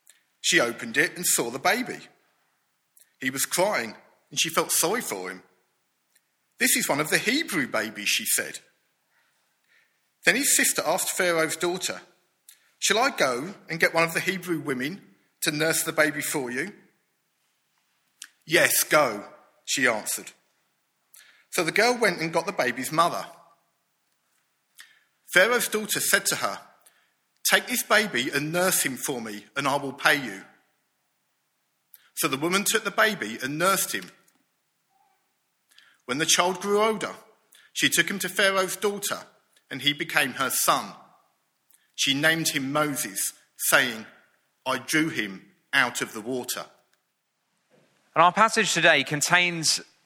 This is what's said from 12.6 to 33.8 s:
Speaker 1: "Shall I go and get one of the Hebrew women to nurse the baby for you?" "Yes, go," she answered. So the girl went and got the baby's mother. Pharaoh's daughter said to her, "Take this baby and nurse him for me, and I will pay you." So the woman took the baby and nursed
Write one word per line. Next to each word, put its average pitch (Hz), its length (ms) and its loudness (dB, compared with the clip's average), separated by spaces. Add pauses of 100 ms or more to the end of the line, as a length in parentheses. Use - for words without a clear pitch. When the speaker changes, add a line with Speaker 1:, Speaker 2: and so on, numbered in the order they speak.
Speaker 1:
"Shall 202 180 2
I 262 120 4
go 143 440 -2 (140)
and 165 100 -6
get 175 160 2
one 165 100 4
of 170 100 -4
the - 60 0
Hebrew 175 380 -4
women 139 580 -6 (260)
to 160 100 -2
nurse 160 320 0
the 160 80 -6
baby 151 300 2
for 131 280 -4
you?" 147 240 -8 (1700)
"Yes, 147 400 4
go," 120 480 2 (320)
she 131 220 0
answered. 104 460 -2 (1200)
So 180 120 0
the 160 80 -4
girl 240 220 4
went 196 260 0
and 165 120 -4
got 165 140 0
the 196 60 -6
baby's 127 400 -2
mother. 156 360 0 (2000)
Pharaoh's 220 360 4
daughter 214 320 -4
said 196 260 0
to 160 100 -2
her, 98 320 -6 (720)
"Take 202 260 2
this 240 140 -2
baby 170 480 2
and 147 220 -2
nurse 180 300 2
him 135 140 -2
for 123 240 -4
me, 107 360 -12
and 139 100 -2
I 139 100 2
will 139 160 -4
pay 156 220 2
you." 104 320 -6 (1700)
So 160 120 0
the 135 80 -2
woman 180 280 0
took 214 200 0
the 202 60 -4
baby 156 480 0
and 139 200 -6
nursed 190 340 0